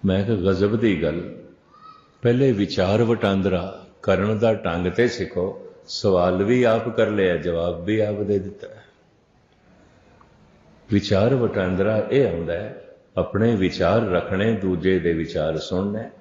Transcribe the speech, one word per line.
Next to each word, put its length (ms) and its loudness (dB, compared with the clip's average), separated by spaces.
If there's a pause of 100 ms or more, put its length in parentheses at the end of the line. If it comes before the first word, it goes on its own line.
ਮੈਂ 180 2
ਕਿਹਾ, 120 0
"ਗਜ਼ਬ 400 2
ਦੀ 260 2
ਗੱਲ, 420 -4 (760)
ਪਹਿਲੇ 300 2
ਵਿਚਾਰ 500 2
ਵਟਾਂਦਰਾ 840 0 (160)
ਕਰਨ 360 2
ਦਾ 160 2
ਢੰਗ 360 -4
ਤੇ 180 2
ਸਿੱਖੋ।" 560 -6 (220)
ਸਵਾਲ 560 2
ਵੀ 200 2
ਆਪ 340 0
ਕਰ 140 2
ਲਿਆ, 260 2
ਜਵਾਬ 480 -4
ਵੀ 160 0
ਆਪ 160 0
ਦੇ 220 0
ਦਿੱਤਾ। 280 -10 (2250)
ਵਿਚਾਰ 440 2
ਵਟਾਂਦਰਾ 640 0 (120)
ਇਹ 180 4
ਹੁੰਦਾ 240 -4
ਹੈ, 360 -10 (280)
ਆਪਣੇ 400 0
ਵਿਚਾਰ 520 2
ਰੱਖਣੇ, 440 0
ਦੂਜੇ 460 0
ਦੇ 140 0
ਵਿਚਾਰ 460 -2
ਸੁਣਨੇ। 520 -6 (100)